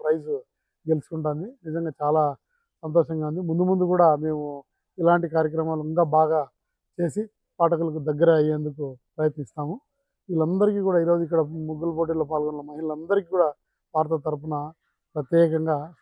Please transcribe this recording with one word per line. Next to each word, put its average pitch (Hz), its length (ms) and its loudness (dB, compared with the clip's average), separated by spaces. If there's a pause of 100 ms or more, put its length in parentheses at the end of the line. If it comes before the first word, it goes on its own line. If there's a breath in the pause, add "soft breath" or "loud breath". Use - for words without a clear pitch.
ప్రైజ్ 156 260 0 (600)
గెలుచుకుంటుంది. 156 560 -2 (200)
నిజంగా 160 260 -4 (120)
చాలా 151 320 2 (480)
సంతోషంగా 160 440 0
ఉంది. 160 140 -4
ముందు 170 220 0
ముందు 185 200 2
కూడా 175 320 4
మేము 147 480 -6 (360)
ఇలాంటి 170 280 4
కార్యక్రమాలు 160 560 -2
ఇంకా 160 200 0
బాగా 156 440 2 (540)
చేసి 185 240 -2 (340)
పాఠకులకు 165 400 2
దగ్గర 151 320 4
అయ్యేందుకు 151 680 0 (200)
ప్రయత్నిస్తాము. 156 640 -4 (500)
వీళ్ళందరికీ 185 500 2
కూడా, 185 200 2
ఈరోజు 170 240 2
ఇక్కడ 160 160 0
ముగ్గుల 156 560 -4
పోటీల్లో 160 300 -2
పాల్గొన్న 151 360 -4
మహిళలందరికీ 160 680 -4
కూడా 170 260 2 (420)
భారత 156 140 0
తరపున 151 640 -4 (440)
ప్రత్యేకంగా 160 880 2